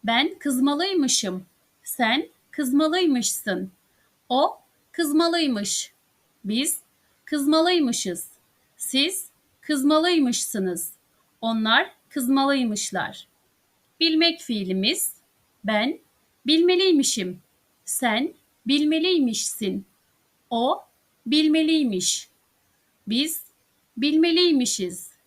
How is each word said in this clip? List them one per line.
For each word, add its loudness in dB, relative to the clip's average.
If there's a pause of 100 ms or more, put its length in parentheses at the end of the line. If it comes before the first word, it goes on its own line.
Ben -2
kızmalıymışım. -2 (360)
Sen -2 (300)
kızmalıymışsın. 0 (560)
O 0 (340)
kızmalıymış. 0 (520)
Biz -2 (440)
kızmalıymışız. 0 (480)
Siz -2 (320)
kızmalıymışsınız. 0 (480)
Onlar 0 (180)
kızmalıymışlar. -2 (760)
Bilmek 2
fiilimiz -2 (520)
ben -2 (480)
bilmeliymişim. 2 (420)
Sen -2 (320)
bilmeliymişsin. 0 (640)
O 0 (420)
bilmeliymiş. 0 (800)
Biz -4 (540)
bilmeliymişiz. 2 (160)